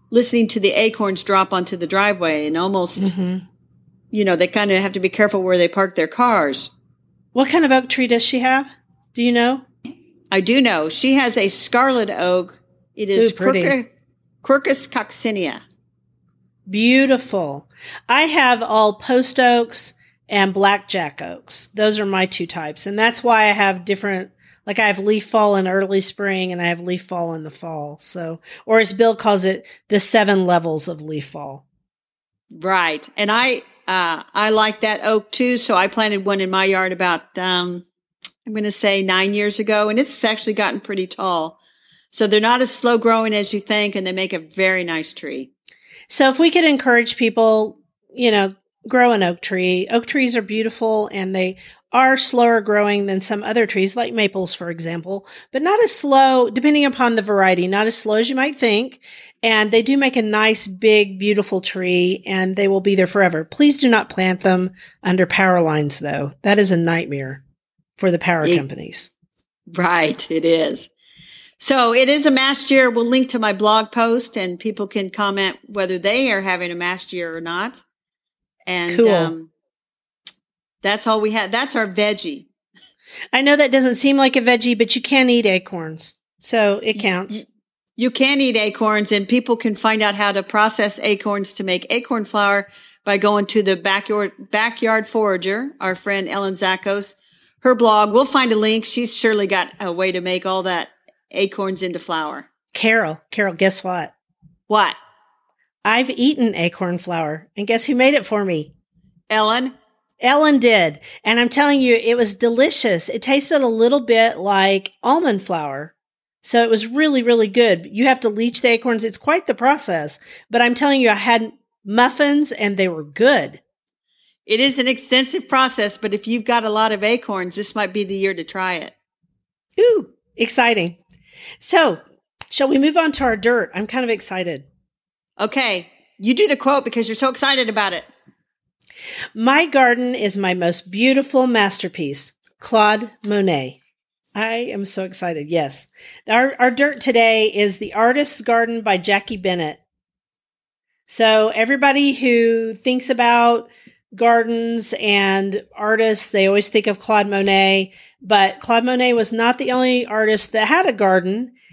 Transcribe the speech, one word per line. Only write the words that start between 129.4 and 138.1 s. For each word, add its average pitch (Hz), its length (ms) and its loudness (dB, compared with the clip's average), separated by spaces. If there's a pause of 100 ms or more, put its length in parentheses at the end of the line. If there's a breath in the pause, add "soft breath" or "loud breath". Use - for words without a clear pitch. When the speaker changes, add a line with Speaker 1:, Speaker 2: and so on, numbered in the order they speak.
Speaker 2:
Ooh, 427 300 2 (260)
exciting. 220 640 0 (640 loud breath)
So, 302 400 2 (500)
shall 277 180 0
we 277 100 2
move 302 180 2
on 320 160 2
to 277 120 -4
our 226 120 0
dirt? 220 380 0
I'm 208 120 -6
kind 254 180 -4
of 233 60 -4
excited. 175 540 -6 (760)
Speaker 1:
Okay. 208 520 -2 (280)
You 214 160 0
do 415 140 4
the 285 80 2
quote 269 280 0
because 233 240 -2
you're 220 80 -6
so 262 120 0
excited 262 400 0
about 202 240 -2
it. 170 120 -10 (1300 loud breath)